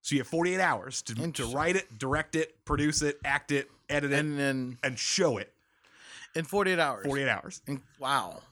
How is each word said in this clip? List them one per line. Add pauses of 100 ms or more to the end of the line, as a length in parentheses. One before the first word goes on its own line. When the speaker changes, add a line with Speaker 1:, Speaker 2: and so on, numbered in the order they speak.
Speaker 1:
So
you
have
forty-eight
hours
to,
to
Speaker 2:
Interesting.
Speaker 1:
write
it,
direct
it,
produce
it,
act
it, (200)
edit
it,
Speaker 2:
And
then
Speaker 1:
and
show
it. (840)
Speaker 2:
in
forty-eight
hours?
Speaker 1:
Forty-eight
hours.
Speaker 2:
In, (180)
wow. (120)